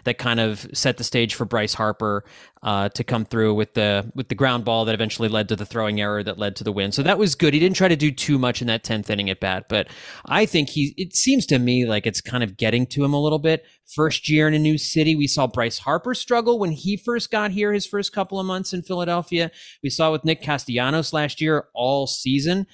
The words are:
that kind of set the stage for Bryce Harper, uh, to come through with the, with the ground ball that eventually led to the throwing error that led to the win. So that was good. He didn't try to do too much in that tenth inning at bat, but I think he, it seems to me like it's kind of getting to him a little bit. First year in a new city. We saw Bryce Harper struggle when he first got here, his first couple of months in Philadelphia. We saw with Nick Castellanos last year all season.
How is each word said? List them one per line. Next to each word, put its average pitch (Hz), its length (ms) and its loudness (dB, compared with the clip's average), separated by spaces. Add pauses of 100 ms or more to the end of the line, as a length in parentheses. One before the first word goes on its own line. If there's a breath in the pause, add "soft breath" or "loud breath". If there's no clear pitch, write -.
that 120 160 -2
kind 117 220 0
of 110 320 -2
set - 240 0
the 120 80 -8
stage 117 280 0
for 117 120 -4
Bryce 107 300 -2
Harper, 107 500 -2 (360 loud breath)
uh, 104 280 0
to - 160 -4
come 113 180 -2
through 110 300 2
with 107 200 -2
the, 104 420 0
with 131 120 -6
the 120 80 -4
ground 120 300 2
ball 113 180 2
that 110 100 0
eventually 110 360 -2
led 107 180 0
to 110 80 0
the 101 100 -8
throwing 107 360 -2
error 104 200 -2
that 92 160 -6
led 101 200 -4
to - 80 -12
the 107 80 -2
win. 101 180 -2
So 143 120 -2
that 180 140 2
was 190 160 2
good. 151 200 4
He 151 80 2
didn't 185 160 2
try 190 100 4
to 170 80 6
do 147 160 0
too 143 260 0
much 123 220 0
in 120 80 -4
that 113 160 0
tenth 107 260 -4
inning 101 200 -2
at 92 100 -4
bat, 95 300 -4
but 107 180 0 (380 loud breath)
I 196 200 2
think 151 220 2
he, 147 300 -2
it 185 180 -8
seems 262 300 4
to 139 120 2
me 123 280 2
like 107 200 0
it's 110 140 -2
kind 123 240 -4
of 98 140 -6
getting 117 300 2
to 143 180 -2
him 143 80 2
a 143 80 0
little 151 180 0
bit. 160 240 0 (320 soft breath)
First 151 320 0
year 151 180 4
in 156 80 4
a 151 60 2
new 151 180 4
city. 156 380 2
We 143 100 2
saw 135 220 2
Bryce 117 320 -2
Harper 170 340 -2
struggle 233 460 0
when 175 140 0
he 190 240 -4
first 233 340 -4
got 208 200 0
here, 208 200 0
his 202 140 -2
first 202 260 -4
couple 190 300 -4
of 190 40 -4
months 190 280 -4
in 180 80 -4
Philadelphia. 175 720 -2 (300 loud breath)
We 139 80 -4
saw 160 220 2
with 156 140 -4
Nick 160 180 0
Castellanos 139 680 -2
last 151 260 -2
year 156 340 0
all 135 340 0
season. 151 680 0